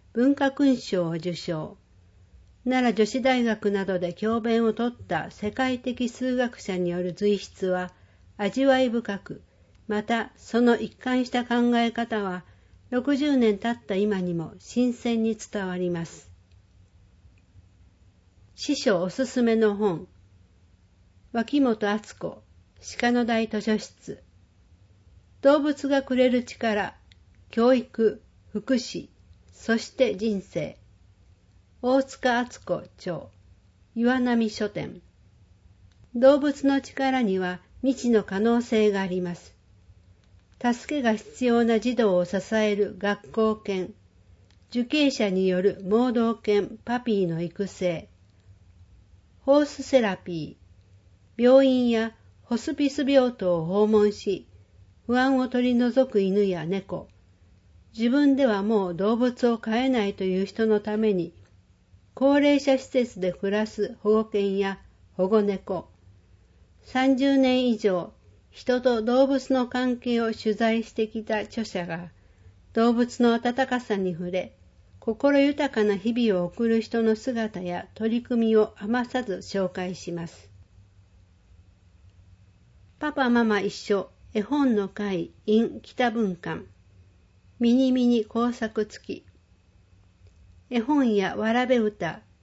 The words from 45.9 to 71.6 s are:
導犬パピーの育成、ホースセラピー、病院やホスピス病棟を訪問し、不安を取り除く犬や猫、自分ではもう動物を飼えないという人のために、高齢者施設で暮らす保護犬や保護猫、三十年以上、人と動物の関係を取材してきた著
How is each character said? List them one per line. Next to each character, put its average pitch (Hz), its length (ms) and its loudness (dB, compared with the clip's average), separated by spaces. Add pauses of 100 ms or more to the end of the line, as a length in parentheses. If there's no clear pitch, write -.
導 233 340 0
犬 208 420 0
パ 240 140 -4
ピ 208 280 0
ー - 20 -
の 165 140 -4
育 185 260 -6
成、 175 400 -6 (1300)
ホ 285 180 6
ー 294 40 4
ス 277 200 -12
セ 262 160 4
ラ 196 160 0
ピ 165 400 -10 (800)
ー、 233 40 0
病 262 220 8
院 254 260 2
や 226 220 0 (300)
ホ 240 140 -4
ス 285 180 -6
ピ 285 160 0
ス 277 180 -2
病 254 240 4
棟 180 240 -2
を 160 100 -4
訪 202 200 2
問 208 240 4
し、 - 380 -6 (580)
不 240 100 0
安 262 220 2
を 254 80 -2
取 247 220 -2
り 247 80 0
除 247 340 2
く 208 100 2
犬 196 240 2
や 175 220 -4
猫、 185 400 -6 (880)
自 226 140 0
分 277 240 4
で 269 120 2
は 202 180 2
も 202 240 2
う 170 80 -6
動 208 200 0
物 247 300 0
を 233 120 2
飼 233 260 -2
え 269 40 0
な 240 160 2
い 202 100 -2
と 196 100 -6
い 185 180 0
う - 20 0
人 220 220 -2
の 214 140 2
た 214 160 -6
め 220 160 2
に、 175 200 -2 (800)
高 285 260 2
齢 285 180 4
者 269 200 2
施 254 100 -10
設 240 320 -2
で 180 120 -2
暮 196 240 -2
ら 214 100 0
す 214 360 -6
保 208 80 0
護 220 140 4
犬 196 340 -2
や 196 220 -2 (360)
保 185 120 0
護 214 120 4
猫、 196 480 -4 (920)
三 262 340 0
十 277 220 2
年 254 300 2
以 220 100 0
上、 180 340 -2 (380)
人 247 300 -2
と 240 220 0
動 247 260 4
物 262 240 0
の 247 160 2
関 247 300 -2
係 240 220 0
を 226 140 0
取 214 200 -2
材 226 280 0
し - 100 -10
て 220 140 -2
き 220 160 -8
た 220 160 -4
著 214 260 -6